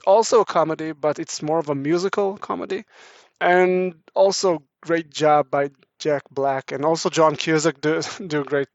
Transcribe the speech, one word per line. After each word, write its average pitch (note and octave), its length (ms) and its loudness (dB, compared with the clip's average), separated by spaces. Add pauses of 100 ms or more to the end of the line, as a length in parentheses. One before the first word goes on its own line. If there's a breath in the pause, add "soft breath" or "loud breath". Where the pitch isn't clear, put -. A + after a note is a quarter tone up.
also A3 340 4
a F#3 40 2
comedy, D#3 480 -4
but D3 260 -4
it's - 220 -10
more D#3+ 180 -2
of D3+ 100 -4
a C#3+ 60 -2
musical F#3 640 -2
comedy, F#3+ 480 -8 (560 soft breath)
and F3+ 540 2 (180)
also F#3 500 2 (180)
great E3 300 -4
job D3 400 2
by C#3+ 180 0 (300)
Jack D3 320 -2
Black C3+ 400 -4
and C#3 140 -4
also E3 240 0
John D#3 260 4
Cusack D#3 460 0
do, D#3+ 200 0 (120)
<laughs> G3 140 -12
do D3+ 160 -4
great C#3 300 -2